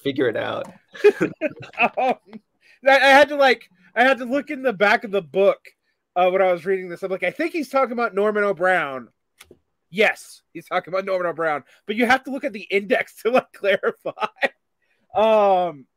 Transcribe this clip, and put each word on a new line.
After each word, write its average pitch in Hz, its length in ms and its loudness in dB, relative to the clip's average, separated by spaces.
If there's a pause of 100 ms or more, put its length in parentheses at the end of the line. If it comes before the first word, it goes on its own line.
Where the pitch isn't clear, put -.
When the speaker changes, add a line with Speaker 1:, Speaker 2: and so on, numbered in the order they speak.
Speaker 1:
"Figure 135 260 -2
it 110 80 -4
out." 110 340 -8 (320)
<laughs> 415 80 6 (840)
Speaker 2:
Um, 247 180 0 (720)
I, 269 100 6
I 262 120 4
had 277 200 8
to, 294 60 -6
like, 269 340 2 (240)
I 226 100 2
had 262 160 2
to 254 60 -8
look 262 240 -4
in 262 140 -10
the 254 100 0
back 202 300 2
of 214 80 -10
the 196 100 -2
book, 170 460 0 (480)
uh, 185 140 4
when 190 120 2
I 185 100 2
was 170 140 -4
reading 185 220 -4
this. 170 160 -12
I'm 185 80 -8
like, 185 120 -6
"I 180 80 -4
think 320 200 -6
he's 320 180 -8
talking 262 220 0
about 233 240 -4
Norman 208 300 0
O. 202 80 0
Brown." 151 560 -2 (800)
Yes, - 520 -2 (120)
he's 165 140 -16
talking 175 240 -6
about 190 140 -4
Norman 185 220 -2
O. 165 60 -4
Brown, 151 300 -4 (220)
but 214 100 -6
you 233 120 0
have 262 160 2
to 269 80 -12
look 262 120 -8
at 262 100 -6
the 196 180 -14
index 202 440 -2
<laughs> - 60 -20
to, 233 80 -2
like, 247 240 -2
clarify. - 720 -4 (880)
Um, 190 720 2 (120)